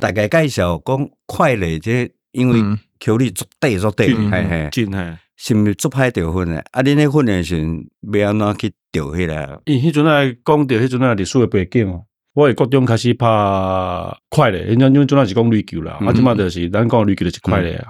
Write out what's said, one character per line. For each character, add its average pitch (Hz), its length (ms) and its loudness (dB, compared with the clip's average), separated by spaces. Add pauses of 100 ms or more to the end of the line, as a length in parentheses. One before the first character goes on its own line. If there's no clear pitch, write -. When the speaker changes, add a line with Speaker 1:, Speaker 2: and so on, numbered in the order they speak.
Speaker 1:
大 104 100 0
概 104 160 0
介 156 220 0
绍 87 340 -2
讲 135 260 -4 (160)
快 160 300 0
垒 82 240 -2
这， 117 320 -4 (220)
因 127 160 0
为 120 100 4
Speaker 2:
嗯。 104 180 0 (220)
Speaker 1:
球 113 180 0
力 120 140 0
足 - 140 -10 (120)
短 135 220 0
足 107 120 0
短， - 200 0
Speaker 3:
嗯。 107 180 0
Speaker 1:
嘿， 90 200 0
嘿。 80 200 -4
Speaker 3:
真 107 220 -4
嘿。 87 260 -8 (260)
Speaker 1:
是 117 120 0
毋 107 100 4
是 101 80 2
足 156 160 -4
歹 131 220 0
得 82 200 -2
分 90 160 -2
的？ 80 220 -6
啊， 127 140 -2
恁 139 100 2
咧 147 160 4
训 139 160 2
练 92 180 0
时 82 140 -2
阵 80 260 -4 (300)
要 101 160 2
安 104 80 0
怎 104 220 0
去 104 120 -4 (200)
调 73 140 -4
迄 82 200 -4
个？ 78 400 -8
Speaker 3:
因 135 160 0
迄 160 100 2
阵 147 140 0
啊， 147 180 2 (220)
讲 151 220 2
到 127 80 0
迄 117 120 2
阵 123 140 -2
啊， 123 140 2
历 98 100 -2
史 131 140 0
的 113 80 4
背 92 180 -2
景 104 260 -2
哦， 87 120 -12 (320)
我 147 120 4
是 117 60 2
国 139 140 0
中 131 180 2
开 117 100 2
始 117 200 0
拍 123 100 -2 (1040)
快 135 220 2
垒， 90 200 -4
因 117 80 4
为， 135 60 6
因 135 140 6
为 143 80 4
阵 139 100 2
啊 135 80 4
是 95 80 -4
讲 113 160 2
垒 107 140 2
球 - 180 -10
啦， - 180 -10
Speaker 1:
嗯。 101 80 -2
Speaker 3:
啊， 98 60 2
即 113 80 4
马 127 140 4
就 98 120 0
是 87 220 -4
咱 107 180 0
讲 113 200 2
垒 98 80 2
球 85 100 -4
就 87 60 0
是 - 100 -14
快 98 200 0
垒 85 120 -4
啊。 - 160 -10